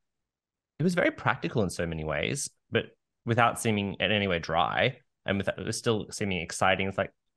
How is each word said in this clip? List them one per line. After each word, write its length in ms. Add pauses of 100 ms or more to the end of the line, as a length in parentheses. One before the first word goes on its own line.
(800)
it 60
was 100
very 160
practical 520
in 80
so 140
many 200
ways, 440 (220)
but 160 (400)
without 340
seeming 380
in 140
any 160
way 100
dry 600 (280)
and 100
without, 220
it 80
was 100
still 340
seeming 300
exciting. 460
It's 100
like, 160 (240)